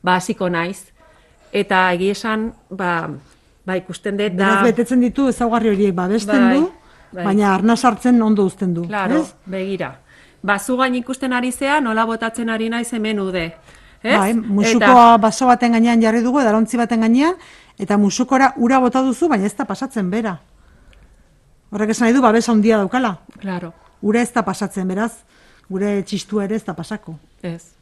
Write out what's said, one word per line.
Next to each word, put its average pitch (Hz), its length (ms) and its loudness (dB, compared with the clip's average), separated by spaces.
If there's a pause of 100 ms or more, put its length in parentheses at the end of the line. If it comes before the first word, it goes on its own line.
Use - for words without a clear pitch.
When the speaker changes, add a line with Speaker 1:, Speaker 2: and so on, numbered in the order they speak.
Speaker 1:
ba, 180 140 2
hasiko 180 340 -4
naiz. 175 420 -6 (600)
Eta 190 420 0
egia 190 180 0
esan, 220 380 -4 (200)
ba, 175 380 -4 (580)
ba, 185 120 -4
ikusten 202 400 -8
dut 202 180 -2
da 196 140 2
Speaker 2:
Beraz, 196 140 4
betetzen 240 360 2
ditu 262 300 0
ezaugarri 226 420 0
horiek, 196 220 2
babesten 208 480 0
Speaker 1:
Bai, 240 160 4
Speaker 2:
du, 330 80 2 (460)
Speaker 1:
bai. 180 120 -10
Speaker 2:
baina 202 300 2
arnas 220 300 2
hartzen 240 380 2
ondo 214 220 2
uzten 180 300 -4
du, 170 120 -6
Speaker 1:
Claro, 208 360 -2
Speaker 2:
ez? - 120 -10 (120)
Speaker 1:
begira. 185 480 -8 (480)
Ba, 202 160 -2
zu 254 180 -4
gain 254 180 0
ikusten 254 380 -6
ari 247 200 -2
zea, 285 280 -2
nola 226 260 0
botatzen 226 440 -6
ari 226 200 -4
naiz 233 220 -6
hemen 214 280 -4
ude, 185 260 -4 (560)
ez? 214 160 2
Speaker 2:
Bai, 196 140 2
Speaker 1:
Eta 226 80 0
Speaker 2:
musukoa 226 760 6
baso 220 280 0
baten 240 260 4
gainean 233 300 4
jarri 226 200 2
dugu, 254 180 0
edalontzi 220 360 2
baten 233 240 0
gainean, 262 340 2 (440)
eta 202 200 0
musukora 247 580 2
ura 247 220 2
bota 254 240 2
duzu, 262 260 0
baina 208 180 0
ez 202 100 -6
da 269 80 -4
pasatzen 202 460 -6
bera. 208 260 -4 (1400)
Horrek 208 180 -2
esan 233 160 2
nahi 233 80 4
du 262 80 4
babes 226 260 4
handia 220 300 4
daukala. 208 380 -2 (240)
Speaker 1:
Claro. 180 320 -10 (300)
Speaker 2:
Ura 208 200 0
ez - 100 -4
da 220 120 -2
pasatzen, 190 440 -6
beraz, 208 240 -4 (560)
gure 196 340 -2
txistua 202 420 -6
ere 196 100 -4
ez 214 100 -6
da 185 100 -10
pasako. 165 420 -12 (260)
Speaker 1:
Ez. 170 400 -12